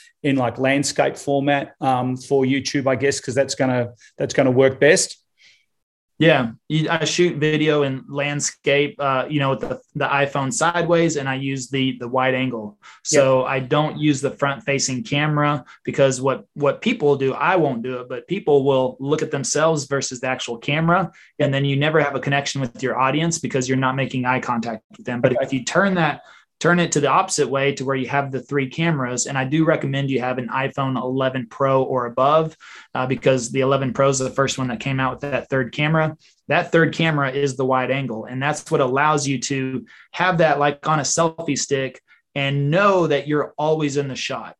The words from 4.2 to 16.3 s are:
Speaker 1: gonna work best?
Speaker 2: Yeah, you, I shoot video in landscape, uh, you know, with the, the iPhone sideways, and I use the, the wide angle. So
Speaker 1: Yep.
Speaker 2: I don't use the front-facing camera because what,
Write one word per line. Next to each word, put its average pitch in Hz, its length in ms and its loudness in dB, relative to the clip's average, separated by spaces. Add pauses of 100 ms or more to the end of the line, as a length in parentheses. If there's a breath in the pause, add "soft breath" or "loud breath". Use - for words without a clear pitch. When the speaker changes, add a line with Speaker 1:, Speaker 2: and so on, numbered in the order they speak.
Speaker 1:
gonna 135 180 4
work 135 280 4
best? 165 380 4 (1000 soft breath)
Speaker 2:
Yeah, 143 320 4 (180)
you, 156 200 0
I 165 140 0
shoot 165 340 2
video 151 460 2
in 131 240 -4
landscape, 143 920 -2
uh, 135 280 0
you 151 120 -2
know, 139 100 2
with 135 120 -2
the, - 200 -6 (140)
the 139 100 0
iPhone 139 480 0
sideways, 165 640 2
and 135 100 -4
I 131 80 0
use 135 340 -6
the, 131 300 -2
the 120 80 -8
wide 131 280 0
angle. 117 420 -4 (260 loud breath)
So 135 380 4
Speaker 1:
Yep. 131 80 -2
Speaker 2:
I 135 100 -2
don't 147 400 -2
use 147 220 2
the 139 100 -2
front-facing 135 720 -2
camera 147 640 0 (180 loud breath)
because 131 380 2
what, 131 320 -2